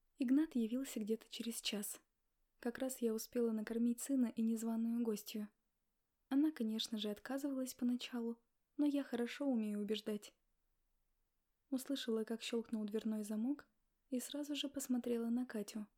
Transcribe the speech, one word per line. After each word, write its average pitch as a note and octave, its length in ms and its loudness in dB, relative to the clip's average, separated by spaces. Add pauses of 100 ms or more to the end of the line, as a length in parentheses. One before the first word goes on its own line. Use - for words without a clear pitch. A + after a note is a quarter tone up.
(200)
Игнат C#4+ 360 4
явился A#3+ 440 0
где-то A3 320 -2
через A3+ 300 -6
час. - 380 -4 (640)
Как A#3+ 160 -2
раз C4 220 -2
я A3+ 160 2
успела A#3 360 0
накормить A#3 500 0
сына B3+ 340 4
и A3+ 80 2
незваную A3+ 580 2
гостью. G#3+ 460 -2 (840)
Она, D4 220 6
конечно A3 480 -2
же, G#3+ 100 -2
отказывалась C4 640 -2
поначалу, A#3+ 640 0 (400)
но D4 80 6
я C#4 180 4
хорошо A#3+ 440 -2
умею G#3+ 340 2
убеждать. G#3 500 -4 (1400)
Услышала, B3+ 520 0
как A3+ 200 -4
щёлкнул A3+ 420 -2
дверной G#3+ 380 -2
замок, A3 420 -2 (460)
и B3+ 80 0
сразу C#4+ 340 -4
же C#4 160 0
посмотрела A#3+ 600 0
на B3 180 2
Катю. G#3 400 -6 (100)